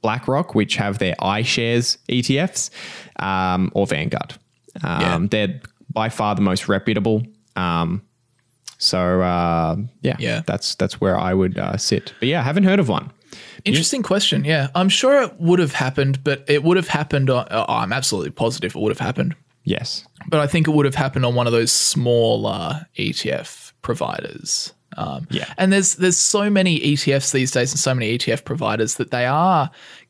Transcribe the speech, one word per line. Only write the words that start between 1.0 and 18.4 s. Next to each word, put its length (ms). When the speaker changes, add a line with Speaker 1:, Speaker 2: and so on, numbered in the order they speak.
Speaker 1:
iShares 800
E 140
T 180
Fs, 300
um, 540
or 140
Vanguard. 480
Um, 180
Speaker 2:
Yeah. 180
Speaker 1:
they're 320
by 180
far 260
the 60
most 280
reputable. 540
Um, 480
so, 440
uh, 540
yeah, 180
Speaker 2:
Yeah. 260
Speaker 1:
that's, 300
that's 260
where 160
I 160
would, 240
uh, 200
sit. 420
But 100
yeah, 120
I 20
haven't 220
heard 140
of 100
one. 220
Speaker 2:
Interesting 380
question. 420
Yeah. 300
I'm 120
sure 360
it 160
would 200
have 140
happened, 500
but 240
it 160
would 140
have 100
happened 440
on, 180
oh, 180
I'm 240
absolutely 400
positive 440